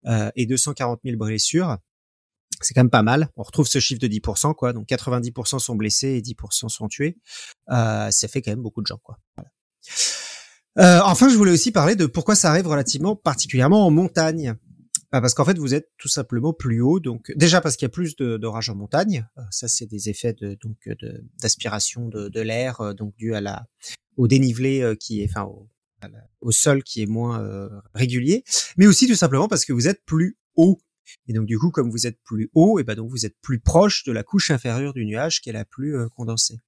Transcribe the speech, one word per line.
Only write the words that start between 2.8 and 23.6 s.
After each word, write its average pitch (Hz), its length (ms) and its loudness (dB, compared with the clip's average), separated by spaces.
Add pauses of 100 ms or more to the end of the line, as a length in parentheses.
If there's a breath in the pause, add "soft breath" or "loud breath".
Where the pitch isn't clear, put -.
même 127 60 4
pas 110 140 4
mal. 139 320 2
On - 80 -12
retrouve - 240 -2
ce - 120 0
chiffre 120 200 -4
de 123 80 -2
dix 107 140 -4
pour 107 160 -4
cent, 151 160 0
quoi. 123 180 -2
Donc 113 160 -10
quatre-vingt-dix 123 440 -4
pour 120 160 -8
cent 135 120 -4
sont 120 160 -6
blessés 107 360 -2
et 123 100 -2
dix 120 140 -10
pour - 180 -10
cent - 160 -4
sont 113 180 -8
tués. 147 300 -4 (520 loud breath)
Euh, 110 420 0
ça - 180 -4
fait 139 120 -6
quand 110 100 -6
même 120 100 -6
beaucoup 113 200 -10
de 101 60 -6
gens, - 160 -10
quoi. - 160 -20 (160)
Voilà. - 140 -20 (1300 loud breath)
Euh, 180 260 10
enfin, 196 240 6
je 262 80 6
voulais 202 160 6
aussi 175 200 2
parler 190 260 2
de 180 80 2
pourquoi 165 300 0
ça - 140 4
arrive 175 180 2
relativement 151 500 -2
particulièrement 151 680 2
en 170 60 6
montagne. 160 640 0 (560)
Bah, 131 100 2
parce 123 120 0
qu'en 147 100 0
fait, 180 140 2
vous 139 160 -2
êtes 151 240 -4
tout - 100 -12
simplement 131 460 -2
plus 117 280 -2
haut. 151 180 4
Donc, 123 360 -8
déjà 170 260 4
parce 147 160 -2
qu'il - 80 -2
y - 20 -2
a - 20 -2
plus 165 260 -6
de, 120 220 -2
d'orages 110 320 -6
en 107 60 -8
montagne. 139 520 -2 (120)
Euh, - 100 -16
ça, - 180 -8
c'est 113 200 -4
des 107 220 -8
effets 113 240 -4
de, 101 280 -10
donc, 110 240 -12
de, 110 400 -12 (160)
d'aspiration 120 680 -4
de, 104 200 -10
de 110 120 -6
l'air, 117 400 -4
euh, 104 120 -6
donc 104 220 -10
dû 113 180 -6
à 107 80 -4
la, 101 240 -8 (520 loud breath)